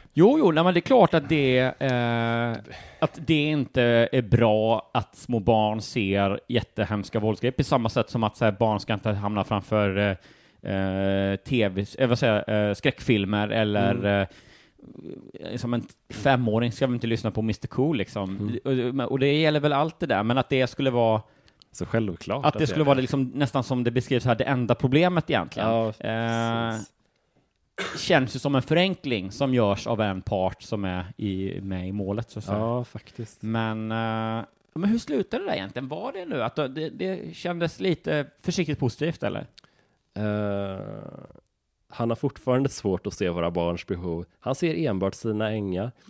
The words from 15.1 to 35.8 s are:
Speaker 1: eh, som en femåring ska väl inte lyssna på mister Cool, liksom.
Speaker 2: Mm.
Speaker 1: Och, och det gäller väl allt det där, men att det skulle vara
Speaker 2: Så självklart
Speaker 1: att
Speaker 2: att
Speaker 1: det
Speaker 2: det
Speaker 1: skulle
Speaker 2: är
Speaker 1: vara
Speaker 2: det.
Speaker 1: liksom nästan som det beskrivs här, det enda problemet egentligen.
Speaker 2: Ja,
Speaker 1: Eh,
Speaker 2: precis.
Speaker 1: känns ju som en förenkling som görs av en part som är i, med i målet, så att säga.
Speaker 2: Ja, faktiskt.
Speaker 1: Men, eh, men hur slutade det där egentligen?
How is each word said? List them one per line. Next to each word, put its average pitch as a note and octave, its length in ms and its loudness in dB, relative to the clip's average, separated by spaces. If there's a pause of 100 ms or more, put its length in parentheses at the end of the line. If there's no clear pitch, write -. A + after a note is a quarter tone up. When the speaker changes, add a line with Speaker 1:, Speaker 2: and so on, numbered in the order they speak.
Speaker 1:
eh, - 160 -8
som A#2+ 180 -4
en A#2 80 -2 (280)
femåring A#2 640 2
ska C3+ 140 -2
väl B2 80 0
inte A#2+ 120 -2
lyssna A2+ 240 0
på G#2+ 120 -2
mister A2 260 -2
Cool, C#3+ 280 0
liksom. G2+ 680 -4
Speaker 2:
Mm. B2+ 360 0
Speaker 1:
Och, A#2+ 120 -4
och C3+ 60 0
det C#3 140 4
gäller D3+ 280 4
väl D3 120 2
allt D3+ 280 0
det E3 60 -2
där, G#2 160 2
men A#2+ 160 2
att B2+ 100 2
det C3 180 4
skulle C3+ 240 -2
vara A2+ 320 4 (500)
Speaker 2:
Så - 140 -6
självklart G#2 520 -2
Speaker 1:
att C#3 80 0
Speaker 2:
att D#3 80 4
Speaker 1:
det - 40 -4
Speaker 2:
det D#3 80 2
Speaker 1:
skulle B2 160 0
Speaker 2:
är D3 40 2
Speaker 1:
vara C#3 80 8
Speaker 2:
det. C3 60 4
Speaker 1:
liksom B2+ 340 0
nästan C3+ 300 0
som B2 200 -2
det A#2 60 0
beskrivs A#2+ 340 0
här, B2 100 4
det A2 100 0
enda B2 300 2
problemet D#3+ 560 2
egentligen. A2 380 0
Speaker 2:
Ja, A2+ 200 2
Speaker 1:
Eh, A#2 840 -2
Speaker 2:
precis. A2 200 -10 (1080)
Speaker 1:
känns C#3 360 2
ju - 40 -8
som C#3+ 140 0
en B2+ 80 2
förenkling C#3+ 680 0
som C3 220 0
görs G2+ 320 2
av A2+ 140 0
en F#2+ 220 -2
part F#2+ 400 -2
som G#2 220 -6
är F2+ 200 -4 (120)
i, F#2+ 440 -4
med F#2 280 -6
i F#2+ 40 -6
målet, G2+ 380 -4
så - 80 -14
att G#2+ 60 -10
säga. G2+ 140 -2
Speaker 2:
Ja, A#2 260 -2
faktiskt. - 580 -16
Speaker 1:
Men, A2 500 -4
eh, A2+ 520 -2 (300)
men F#3 160 0
hur A#3 80 2
slutade C4 460 -4
det G4 60 -4
där - 60 -2
egentligen? B2 320 -8